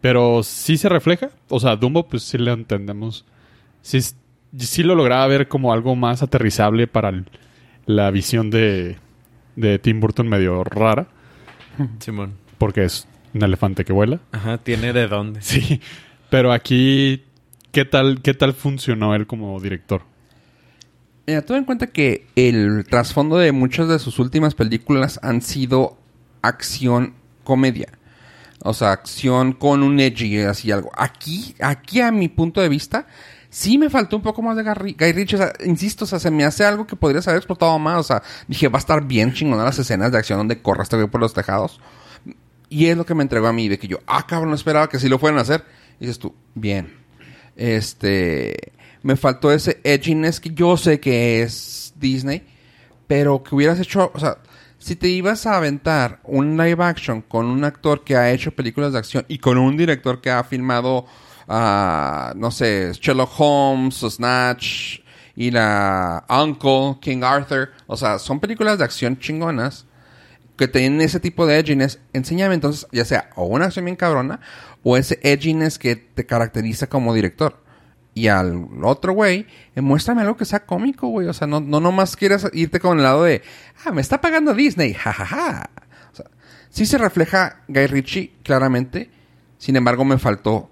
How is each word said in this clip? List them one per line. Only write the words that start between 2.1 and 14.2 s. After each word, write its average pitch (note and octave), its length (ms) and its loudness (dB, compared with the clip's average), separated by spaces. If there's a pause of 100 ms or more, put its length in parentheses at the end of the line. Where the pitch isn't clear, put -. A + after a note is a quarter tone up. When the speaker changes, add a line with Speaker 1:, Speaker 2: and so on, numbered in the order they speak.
Speaker 1:
sí - 140 -6
lo A#2+ 140 0
entendemos. G#2+ 720 -8 (580)
Sí, - 160 -2
s-, - 160 -4 (440)
sí B2+ 240 -4
lo F3 120 4
lograba C3 340 4
ver C#3 200 2
como C3 240 0
algo A#2 240 0
más B2 260 0
aterrizable A2+ 680 2
para G#2+ 220 0
el, F#2 160 -6 (600)
la G#2 240 4
visión G#2+ 400 0
de, G2 480 0 (580)
de G#2 220 2
Tim A2 220 0
Burton A2 280 0
medio F#2 360 0
rara. A2 420 0 (920)
Speaker 2:
Simón. G2+ 340 -8 (240)
Speaker 1:
Porque G2+ 260 2
es - 220 -4 (280)
un G#2+ 80 0
elefante F#2+ 420 0
que - 80 -2
vuela. G#2+ 280 2 (120)